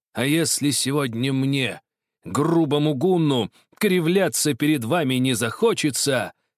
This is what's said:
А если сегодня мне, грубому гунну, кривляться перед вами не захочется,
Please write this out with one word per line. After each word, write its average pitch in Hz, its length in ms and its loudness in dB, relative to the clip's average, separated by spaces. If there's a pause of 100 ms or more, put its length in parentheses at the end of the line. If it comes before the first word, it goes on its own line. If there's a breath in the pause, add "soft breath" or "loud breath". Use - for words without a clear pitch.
(140)
А 120 120 -2
если 147 460 0
сегодня 135 600 -2
мне, 135 480 -2 (420)
грубому 147 680 0
гунну, 143 580 0 (260 soft breath)
кривляться 180 760 2
перед 147 300 0
вами 131 320 0
не 127 180 2
захочется, 127 1000 0 (240)